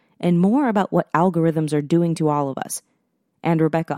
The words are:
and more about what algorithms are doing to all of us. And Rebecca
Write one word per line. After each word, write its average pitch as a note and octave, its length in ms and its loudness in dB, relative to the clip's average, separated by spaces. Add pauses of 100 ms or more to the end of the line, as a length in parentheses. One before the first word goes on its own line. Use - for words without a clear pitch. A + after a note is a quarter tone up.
(200)
and F3 200 2
more A#3 280 2
about G#3 240 -2
what - 220 -2
algorithms D#3+ 600 0
are D3 100 0
doing E3+ 320 0
to D#3+ 120 -2
all D3 220 0
of C3 80 -8
us. - 240 -12 (600)
And E3 180 0
Rebecca D#3+ 360 0